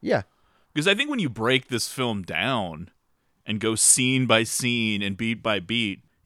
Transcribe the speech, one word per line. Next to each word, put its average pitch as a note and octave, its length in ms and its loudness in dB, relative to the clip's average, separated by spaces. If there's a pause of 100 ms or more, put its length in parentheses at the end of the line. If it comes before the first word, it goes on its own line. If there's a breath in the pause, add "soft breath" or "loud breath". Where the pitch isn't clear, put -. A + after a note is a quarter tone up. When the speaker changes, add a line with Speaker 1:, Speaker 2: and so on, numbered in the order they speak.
Speaker 1:
Yeah. A#2+ 220 0 (520)
Speaker 2:
'Cause D3+ 120 0
I G3+ 80 4
think C#4 160 4
when C4 80 -2
you D#3+ 100 0
break A#2 380 0
this A#2+ 200 -2
film A2+ 360 -4
down F2 680 -4 (560)
and G#2+ 140 -4
go A2 160 0
scene C3 500 2
by A2+ 180 6
scene A2+ 600 -2
and G2 140 -4
beat A2+ 260 -4
by G#2+ 160 0
beat, G#2+ 420 -4 (240)